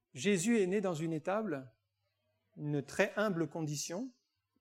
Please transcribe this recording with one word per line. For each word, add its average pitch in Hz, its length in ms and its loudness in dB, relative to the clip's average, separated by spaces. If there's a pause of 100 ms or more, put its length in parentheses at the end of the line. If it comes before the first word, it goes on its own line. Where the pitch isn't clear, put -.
(140)
Jésus 196 460 4
est 185 80 4
né 202 140 2
dans 185 120 0
une 165 200 -2
étable, 160 580 -2 (840)
une 147 260 0
très 202 320 0
humble 190 320 0
condition. 170 640 -6 (500)